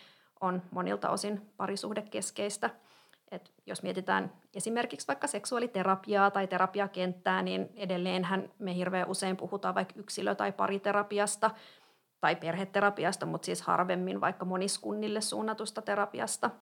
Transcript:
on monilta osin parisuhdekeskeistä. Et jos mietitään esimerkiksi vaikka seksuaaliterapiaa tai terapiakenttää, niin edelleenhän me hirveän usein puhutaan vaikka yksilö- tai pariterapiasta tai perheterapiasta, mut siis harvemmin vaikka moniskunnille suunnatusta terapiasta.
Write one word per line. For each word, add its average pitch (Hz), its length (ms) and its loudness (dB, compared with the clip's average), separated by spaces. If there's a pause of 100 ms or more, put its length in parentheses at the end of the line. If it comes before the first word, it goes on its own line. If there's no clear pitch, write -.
(400)
on 180 300 0
monilta 185 400 0
osin 202 460 -2
parisuhdekeskeistä. 208 1120 -4 (600)
Et - 220 -14 (140)
jos 196 160 -8
mietitään 190 500 0 (220)
esimerkiksi 233 540 -4
vaikka 277 180 0
seksuaaliterapiaa 202 1040 2
tai 196 160 2
terapiakenttää, 185 960 2
niin 185 340 0
edelleenhän 185 840 0
me 185 160 -2
hirveän 180 340 0
usein 190 280 0
puhutaan 190 380 -2
vaikka 190 220 0
yksilö- 196 380 -2
tai 101 180 0
pariterapiasta 202 1000 2 (680)
tai 160 160 4
perheterapiasta, 180 880 0
mut 165 180 -4
siis 175 180 -4
harvemmin 185 580 2
vaikka 185 240 0
moniskunnille 208 760 -2
suunnatusta 214 640 -4
terapiasta. 220 680 0 (180)